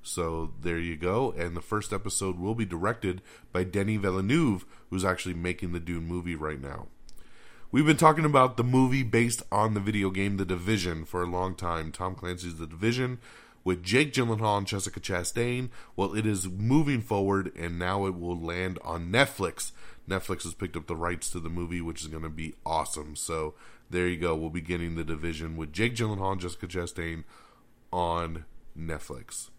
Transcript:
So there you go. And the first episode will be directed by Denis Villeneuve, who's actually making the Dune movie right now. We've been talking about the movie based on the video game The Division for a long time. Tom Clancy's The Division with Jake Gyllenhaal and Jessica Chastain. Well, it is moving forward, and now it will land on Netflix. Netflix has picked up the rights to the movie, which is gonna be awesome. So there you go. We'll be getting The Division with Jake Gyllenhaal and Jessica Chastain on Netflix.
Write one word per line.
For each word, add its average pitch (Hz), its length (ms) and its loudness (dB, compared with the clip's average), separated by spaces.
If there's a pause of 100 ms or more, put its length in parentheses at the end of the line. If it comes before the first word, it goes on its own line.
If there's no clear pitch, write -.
So 82 600 -2
there 85 180 0
you 82 160 -2
go. 95 380 0
And 85 240 -4
the 85 40 -6
first - 300 -4
episode 98 480 -2
will 101 160 0
be 117 80 0
directed 92 580 -2 (300)
by 101 140 2
Denis 101 340 0
Villeneuve, 98 680 2 (240)
who's 92 140 -2
actually 92 320 0
making 87 380 -2
the 87 80 -2
Dune 82 240 -4
movie 87 300 -4
right 76 260 -4
now. 69 260 -8 (840)
We've 143 140 6
been 151 120 8
talking 156 280 8
about 127 320 6
the 120 60 4
movie 131 400 6
based 117 480 2
on 107 220 4
the 104 60 2
video 101 320 2
game 98 260 0
The 98 80 2
Division 87 600 0
for 90 160 -2
a 90 80 0
long 90 260 0
time. 82 360 -2
Tom 92 240 -4
Clancy's 87 420 -6
The 80 100 -8
Division 120 520 0 (440)
with 87 200 2
Jake 131 280 4
Gyllenhaal 110 460 2
and 98 100 0
Jessica 98 320 -4
Chastain. 120 680 0 (260)
Well, 98 200 0
it 107 100 2
is 95 240 2
moving 123 520 4
forward, 98 540 2
and 85 220 -4
now 95 300 0
it 90 120 -4
will 87 200 -4
land 87 440 -2
on 85 280 -4
Netflix. 101 600 2 (380)
Netflix - 340 -2
has 85 120 -6
picked 85 200 -4
up 80 120 -8
the 85 80 -4
rights 85 340 -2
to 87 100 -2
the 80 80 -4
movie, 85 320 -2
which 82 220 -6
is 78 60 -8
gonna 80 200 -6
be 80 280 -6 (100)
awesome. 76 500 -2
So 78 380 -4 (360)
there 90 180 2
you 90 100 0
go. 82 180 0
We'll 80 140 -2
be 80 120 -4
getting 85 340 -4
The 82 80 -4
Division 80 520 -4
with 80 160 -6
Jake 113 240 0
Gyllenhaal 104 380 0
and 95 80 -2
Jessica 90 260 -6
Chastain 85 560 -4 (720)
on 85 520 0 (320)
Netflix. 78 800 -8